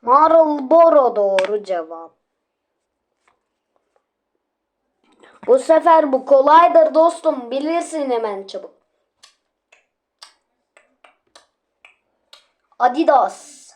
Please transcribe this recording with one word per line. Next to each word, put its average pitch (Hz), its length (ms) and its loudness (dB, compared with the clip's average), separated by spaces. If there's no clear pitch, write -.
Marlboro 302 1120 2
doğru 202 480 -2
cevap. 165 480 -12
Bu 262 120 2
sefer 320 520 2
bu 262 140 -4
kolaydır 311 680 2
dostum. 311 580 -2
Bilirsin 302 600 -6
hemen 208 360 -8
çabuk. - 240 -18
Adidas. 247 960 -2